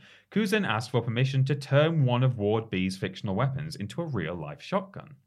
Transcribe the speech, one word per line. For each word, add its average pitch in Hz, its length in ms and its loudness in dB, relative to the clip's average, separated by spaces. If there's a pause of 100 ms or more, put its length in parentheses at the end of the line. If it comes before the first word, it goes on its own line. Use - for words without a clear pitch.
(300)
Kuzin 208 340 0
asked 107 280 -2
for 120 100 4
permission 131 440 2
to 147 100 0
turn 147 480 4
one 120 180 4
of 120 160 2
Ward 110 320 2
B's 95 260 0
fictional 98 380 -4
weapons 104 400 -2
into 101 260 -8
a 170 60 -4
real-life 85 560 -6
shotgun. - 540 -6 (100)